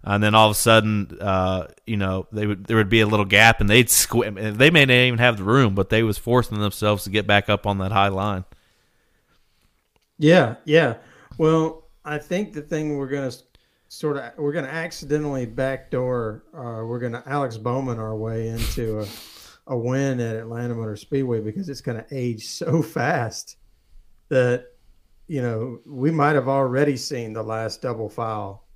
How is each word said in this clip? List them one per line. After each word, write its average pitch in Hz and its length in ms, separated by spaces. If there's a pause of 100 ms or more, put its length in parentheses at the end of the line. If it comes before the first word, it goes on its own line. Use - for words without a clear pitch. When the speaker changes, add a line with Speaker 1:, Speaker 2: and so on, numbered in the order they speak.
Speaker 1:
and 101 200
then 107 100
all 110 140
of 104 40
a 107 80
sudden, 107 600
uh, 92 480 (180)
you 110 120
know, 95 340
they 107 160
would, 101 180
there 110 120
would 104 120
be 113 120
a 107 60
little 104 180
gap, 107 340
and 104 100
they'd 113 180
squ-, 107 680
they 135 120
may 156 160
not 127 80
even 123 260
have 123 180
the 95 60
room, 110 320
but 98 140
they 110 140
was 107 140
forcing 117 420
themselves 104 440
to 98 60
get 101 180
back 101 220
up 104 180
on 101 120
that 95 120
high 101 180
line. 95 360 (1700)
Speaker 2:
Yeah, 151 380 (100)
yeah. 147 300 (420)
Well, 160 520 (140)
I 151 140
think 175 360
the 151 80
thing 151 360
we're 139 100
gonna 139 200
s-, - 160 (460)
sorta, 139 480
we're 147 160
gonna 147 140
accidentally 151 760
backdoor, 127 1000 (100)
uh, 113 320
we're 120 140
gonna 120 260
Alex 135 320
Bowman 123 420
our 110 160
way 113 340
into 113 520
a, 104 60 (600)
a 131 100
win 127 420
at 113 160
Atlanta 117 400
Motor 110 200
Speedway, 127 460
because 110 280
it's 135 120
gonna 113 300
age 123 360
so 165 360
fast 139 760 (720)
that, 123 360 (640)
you 143 140
know, 117 440
we 139 260
might 151 240
have 131 120
already 135 500
seen 117 360
the 110 100
last 110 380
double 113 280
file 107 560 (100)